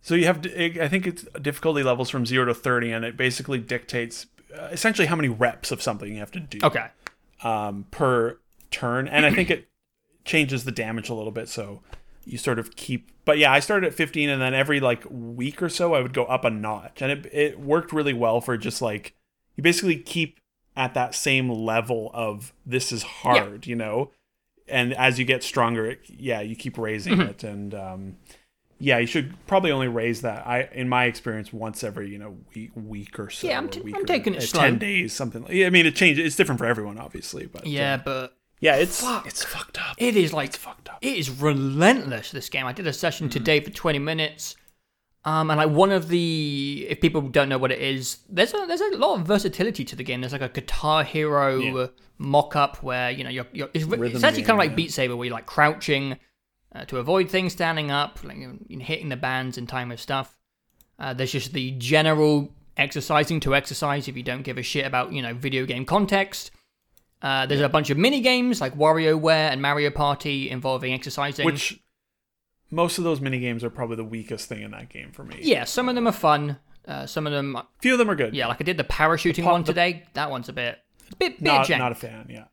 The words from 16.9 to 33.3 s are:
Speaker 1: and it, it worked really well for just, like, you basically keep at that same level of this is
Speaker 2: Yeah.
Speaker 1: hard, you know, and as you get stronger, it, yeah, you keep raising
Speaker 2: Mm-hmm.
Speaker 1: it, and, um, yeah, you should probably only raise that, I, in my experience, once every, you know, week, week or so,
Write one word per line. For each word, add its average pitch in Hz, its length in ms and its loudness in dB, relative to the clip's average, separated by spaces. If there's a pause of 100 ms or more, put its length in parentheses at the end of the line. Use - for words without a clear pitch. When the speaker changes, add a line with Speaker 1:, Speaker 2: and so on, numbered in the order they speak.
Speaker 1:
and 135 80 0
it, 143 200 -6
it 147 280 0
worked 151 340 0
really 147 200 2
well 117 280 2
for 120 160 -2
just, 110 240 -6
like, 107 320 -6 (420)
you 139 80 -6
basically 175 340 2
keep - 420 -4 (380)
at 131 160 -2
that 123 200 -2
same 131 360 0
level 110 640 -2
of 110 400 -6 (120)
this 131 260 -2
is 117 120 -6
Speaker 2:
Yeah. - 60 -10
Speaker 1:
hard, 113 580 0
you 120 80 -6
know, 113 360 -4 (560)
and 123 260 0
as 127 260 2
you 127 60 -2
get 127 180 0
stronger, 117 420 0
it, 120 220 -6
yeah, 117 340 -6
you 110 140 -8
keep - 220 -10
raising 107 360 -2
Speaker 2:
Mm-hmm. 185 160 4
Speaker 1:
it, - 140 -14
and, 101 300 -10
um, 95 420 -12 (640)
yeah, 135 180 4
you 120 100 4
should 147 280 -2 (120)
probably 190 240 4
only 131 180 0
raise 117 320 -2
that, 113 260 -6
I, 123 260 0
in 127 160 -4
my 123 160 4
experience, 113 460 -4
once 110 320 -8
every, 104 260 -8
you 101 80 -12
know, 101 200 -16 (180)
week, 113 200 -12
week 107 440 -12
or 101 100 -8
so, - 180 -6